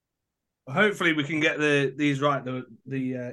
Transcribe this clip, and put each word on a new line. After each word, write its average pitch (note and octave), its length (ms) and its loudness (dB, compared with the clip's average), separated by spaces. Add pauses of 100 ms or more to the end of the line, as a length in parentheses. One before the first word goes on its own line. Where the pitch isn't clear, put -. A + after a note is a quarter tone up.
(680)
Hopefully, F3 440 2
we D3+ 120 0
can D3+ 160 -4
get D#3 180 2
the, C#3+ 380 2
these C#3+ 240 0
right, C#3 240 0
the, B2+ 200 -8 (220)
the, B2+ 300 -6
uh, B2 160 -10